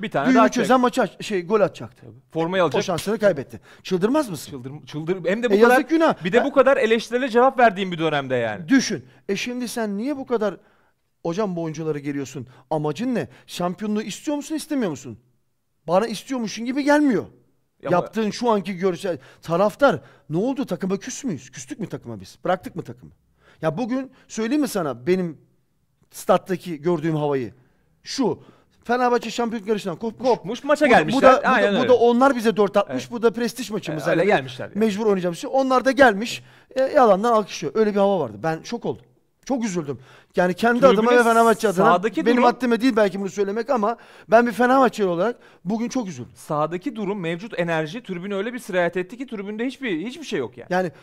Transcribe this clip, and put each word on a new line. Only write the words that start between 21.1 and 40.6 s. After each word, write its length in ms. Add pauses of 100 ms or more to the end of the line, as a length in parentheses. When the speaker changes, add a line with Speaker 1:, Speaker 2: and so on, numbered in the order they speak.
Speaker 2:
müyüz? 260
Küstük 300
mü 80
takıma 320
biz? 240
Bıraktık 320
mı 60
takımı? 300 (500)
Ya 160
bugün 320 (180)
söyleyeyim 340
mi 60
sana 380
benim 320 (720)
stat'taki 680
gördüğüm 360
havayı? 380 (480)
Şu, 400 (420)
Fenerbahçe 460
şampiyonluk 380
yarışından 280
kopmuş. 320
Speaker 1:
Kopmuş, 360
maça 220
Speaker 2:
Bu 40
da, 80
Speaker 1:
gelmişler. 240
Speaker 2:
bu 40
da, 120
bu 40
da, 60
Speaker 1:
Aynen 260
Speaker 2:
bu 40
Speaker 1:
öyle. 100
Speaker 2:
da 80
onlar 400
bize 200
dört 200
atmış, 260
Speaker 1:
Evet. 100
Speaker 2:
bu 100
da 100
prestij 380
maçımız 320
Speaker 1:
Evet, 60 (100)
öyle 20 (100)
Speaker 2:
yani. 60
Speaker 1:
gelmişler 320
yani. 100
Speaker 2:
Mecbur 280
oynayacağımız 320
şey. 140
Onlar 320
da 80
gelmiş, 500 (340)
e, 60
yalandan 500
alkışlıyor. 440
Öyle 140
bir 60
hava 240
vardı. 220
Ben 200
şok 240
oldum. 180 (400)
Çok 200
üzüldüm. 340 (380)
Yani 180
kendi 260